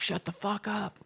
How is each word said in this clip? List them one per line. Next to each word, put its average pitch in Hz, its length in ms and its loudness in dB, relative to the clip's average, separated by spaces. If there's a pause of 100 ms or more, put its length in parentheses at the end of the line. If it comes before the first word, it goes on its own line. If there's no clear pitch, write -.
Shut 180 240 0
the 170 80 -2
fuck 208 360 0
up. 208 360 -2